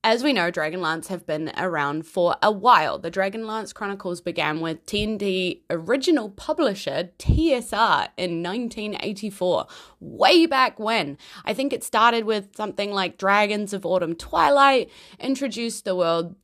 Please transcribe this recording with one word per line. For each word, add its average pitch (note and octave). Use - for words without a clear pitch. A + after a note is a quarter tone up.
as A#3
we C#4+
know, F3
Dragonlance E3
have F3
been D#3
around D#3
for F3
a G#3+
while. F#3+
The E3
Dragonlance G#3
Chronicles G3
began D#3
with D#3+
T G#3
and G#3+
D F#3
original A3
publisher G3
T D#4
S A#3
R G3+
in E3+
nineteen G#3+
eighty-four, F#3+
way E4
back C4
when. G#3
I -
think C4+
it A3+
started A3+
with G#3
something G3+
like F#3+
Dragons G#3
of G3
Autumn E3+
Twilight, C#4
introduced A#3
the F#3+
world E3+